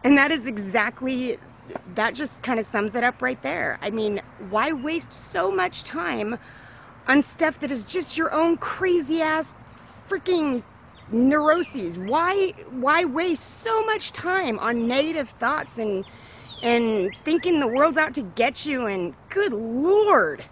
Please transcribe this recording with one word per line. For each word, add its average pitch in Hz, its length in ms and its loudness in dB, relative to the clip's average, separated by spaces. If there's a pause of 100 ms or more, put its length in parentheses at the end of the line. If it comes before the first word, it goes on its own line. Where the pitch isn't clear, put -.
And 277 140 6
that 277 140 4
is 254 160 -2
exactly, 233 880 -2 (560)
that 220 220 0
just 277 260 -8
kinda 226 220 -2
sums 208 320 -4
it 240 80 0
up 247 180 0
right 254 220 -4
there. 262 400 -4
I - 80 -4
mean, 208 280 -2 (300)
why 226 220 0
waste 302 420 -6
so - 380 -2
much 370 320 -2
time 247 560 -6 (680)
on 277 140 6
stuff - 380 -2
that - 100 -6
is 226 160 -6
just - 320 -4
your 330 160 0
own 330 240 4
crazy 330 640 0
ass 311 320 0 (560)
freaking 311 540 0 (480)
neuroses? 269 880 2
Why, 339 540 0 (180)
why 285 340 2
waste 320 560 -2
so 440 240 0
much 440 260 -2
time 359 460 -2
on 233 300 0
negative 277 420 0 (100)
thoughts - 380 -2
and, 208 260 -2 (600)
and 226 600 2
thinking 330 360 2
the 269 80 2
world's 277 320 4
out 311 160 0
to 277 80 -4
get 226 420 -2
you? 254 220 -2
And 180 260 -2 (160)
good 262 240 0
Lord. 247 1000 2